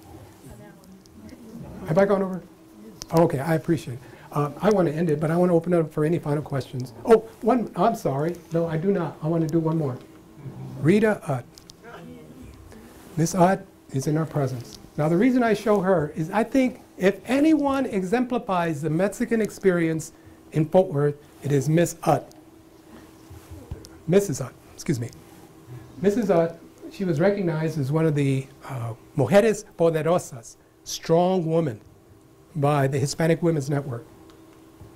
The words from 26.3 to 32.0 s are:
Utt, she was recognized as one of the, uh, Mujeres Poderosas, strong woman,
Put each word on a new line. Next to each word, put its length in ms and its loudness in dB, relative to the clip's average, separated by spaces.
Utt, 280 2
she 140 -8
was 160 0
recognized 580 0
as 140 -2
one 140 2
of 80 0
the, 320 0
uh, 260 -8
Mujeres 480 4
Poderosas, 800 0
strong 600 2
woman, 340 0